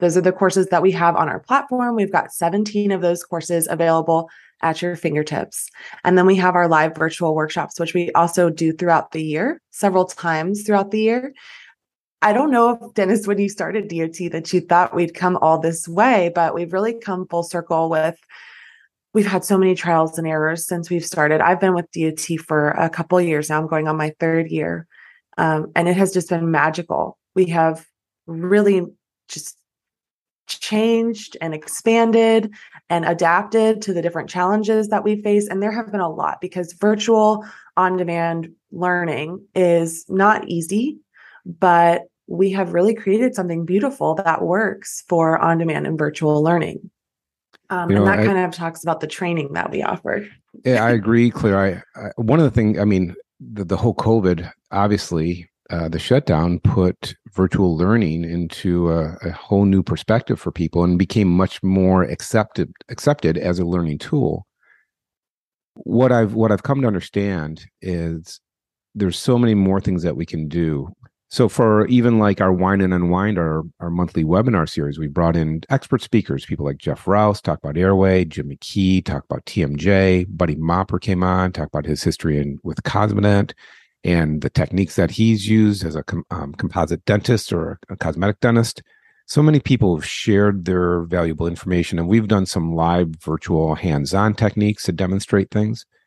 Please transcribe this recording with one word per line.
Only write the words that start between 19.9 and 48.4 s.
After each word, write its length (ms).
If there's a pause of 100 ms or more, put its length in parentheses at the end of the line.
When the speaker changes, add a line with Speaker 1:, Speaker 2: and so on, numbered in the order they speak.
Speaker 1:
and 100
errors 380
since 240
we've 160
started. 360
I've 180
been 160
with 160
D 160
O 40
T 260
for 320
a 200
couple 280
of 80
years 240
now. 100
I'm 80
going 220
on 80
my 200
third 320
year. 380 (500)
Um, 380
and 140
it 80
has 160
just 160
been 220
magical. 680 (180)
We 120
have 380 (420)
really 560 (440)
just 300 (920)
changed 920
and 120
expanded 1000 (360)
and 160
adapted 760
to 120
the 80
different 280
challenges 600
that 140
we 180
face. 260
And 160
there 80
have 180
been 120
a 80
lot, 320
because 320
virtual 720 (320)
on-demand 720 (220)
learning 720 (120)
is 540
not 400
easy, 500 (460)
but 580 (240)
we 240
have 220
really 200
created 420
something 300
beautiful 500
that 280
works 640
for 320
on-demand 480
and 100
virtual 460
learning. 480 (800)
Um, 200
Speaker 2:
You 60
Speaker 1:
and 100
Speaker 2:
know, 60
Speaker 1:
that 80
Speaker 2:
I 60
Speaker 1:
kind 140